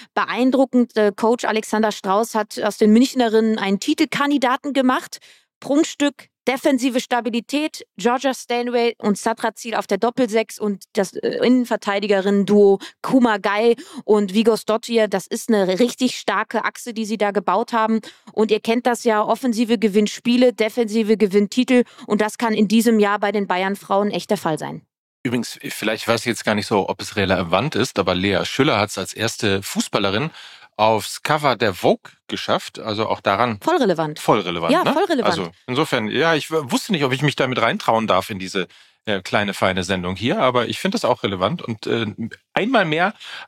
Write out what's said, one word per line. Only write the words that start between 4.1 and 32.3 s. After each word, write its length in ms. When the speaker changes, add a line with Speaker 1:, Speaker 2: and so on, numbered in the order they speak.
Speaker 1:
gemacht. 460
Prunkstück, 680
defensive 520
Stabilität, 880
Georgia 380
Stanway 640
und 180
Satrazil 600
auf 100
der 120
Doppelsechs 600
und 340
das, 220
äh, 300
Innenverteidigerinnen-Duo 1400
Kuma 380
Gai 380
und 300
Vigos 300
Dottir. 440
Das 180
ist 220
eine 300
richtig 400
starke 460
Achse, 280
die 120
sie 120
da 140
gebaut 420
haben. 280
Und 180
ihr 100
kennt 260
das 180
ja, 200
Offensive 540
gewinnt 320
Spiele, 420
Defensive 640
gewinnt 360
Titel. 320
Und 140
das 180
kann 160
in 140
diesem 300
Jahr 220
bei 120
den 140
Bayern-Frauen 640
echt 200
der 80
Fall 200
sein. 240
Speaker 2:
Übrigens, 380
vielleicht 460
weiß 140
ich 40
jetzt 180
gar 120
nicht 100
so, 220
ob 120
es 140
relevant 600
ist, 240
aber 160
Lea 280
Schüller 360
hat's 180
als 140
erste 500
Fußballerin 680
aufs 460
Cover 340
der 180
Vogue 380
geschafft. 500